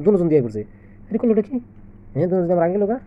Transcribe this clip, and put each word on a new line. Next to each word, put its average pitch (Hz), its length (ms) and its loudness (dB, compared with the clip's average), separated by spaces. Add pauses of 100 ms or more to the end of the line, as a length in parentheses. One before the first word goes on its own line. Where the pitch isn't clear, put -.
দুজন 185 260 2
দিয়ে 151 140 4
পড়ছে। 107 160 -8 (460)
আরে, 214 140 -4
করলো 233 120 2 (140)
কি? 269 80 -8 (580)
হ্যাঁ, 156 160 0
দুজন 185 140 0
যদি 175 120 0
আমার 165 120 2
আগে 180 160 -2
লোকা। 220 240 -2